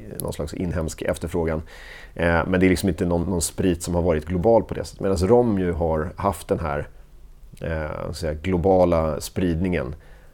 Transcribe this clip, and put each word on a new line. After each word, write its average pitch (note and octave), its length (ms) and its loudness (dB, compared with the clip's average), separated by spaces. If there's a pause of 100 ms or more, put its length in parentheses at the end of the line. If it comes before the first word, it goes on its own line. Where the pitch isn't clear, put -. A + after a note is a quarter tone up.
(200)
någon - 120 -4
slags D#2 220 -8
inhemsk E2+ 480 -4
efterfrågan. E2 600 -2 (520)
Eh, E2+ 320 2
men F#2 140 2
det F#2+ 60 6
är F#2 40 6
liksom F2+ 180 2
inte F2 180 0
någon, F2 240 0
någon F2 120 -2
sprit F2+ 400 0
som F2 120 -2
har F2 80 2
varit D#2+ 240 2
global F#2 360 4
på - 120 -10
det D#2+ 100 -4
sättet. - 160 -14
Medan F#2+ 160 0
rom G#2+ 420 4
ju F2+ 140 0
har D#2+ 440 0
haft - 320 -2
den F#2 120 0
här, D2 280 -4 (720)
eh, D#2 440 -6
så - 60 -6
att E2 60 -8
säga, D#2 180 -4
globala F2 880 4
spridningen E2+ 720 -2 (400)